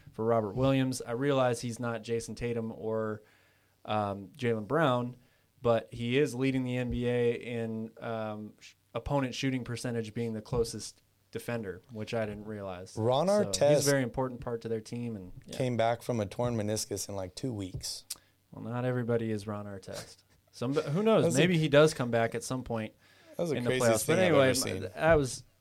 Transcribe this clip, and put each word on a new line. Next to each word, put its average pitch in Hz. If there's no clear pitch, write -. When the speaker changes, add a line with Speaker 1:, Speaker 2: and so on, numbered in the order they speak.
Speaker 1:
for 110
Robert 113
Williams. 131
I 120
realize 127
he's 117
not 117
Jason 113
Tatum 117
or, 110
um, 101
Jaylen 113
Brown, 127
but 113
he 117
is 143
leading 131
the 123
N 123
B 120
A 120
in, 113
um, 107
sh-, -
opponent 131
shooting 131
percentage 117
being 117
the 107
closest 113
defender, 101
which 107
I 113
didn't 104
realize. 98
Speaker 2:
Ron 127
Speaker 1:
So 208
Speaker 2:
Artest -
Speaker 1:
he's 143
a 143
very 139
important 127
part 117
to 117
their 110
team. 120
And, 90
yeah. -
Speaker 2:
came 123
back 117
from 120
a 104
torn 120
meniscus 104
in, 101
like, 95
two 131
weeks. 101
Speaker 1:
Well, 104
not 120
everybody 117
is 104
Ron 104
Artest. 98
Some, 131
who 156
knows? 214
Speaker 2:
That's 165
a -
Speaker 1:
Maybe 175
he 156
does 151
come 120
back 113
at 117
some 127
point 113
Speaker 2:
That -
was 170
a 127
Speaker 1:
in 123
the 123
Speaker 2:
craziest 127
Speaker 1:
playoffs. 110
But 156
Speaker 2:
thing -
I've 180
Speaker 1:
anyway, 135
Speaker 2:
ever 127
seen. 104
Speaker 1:
that 160
was 139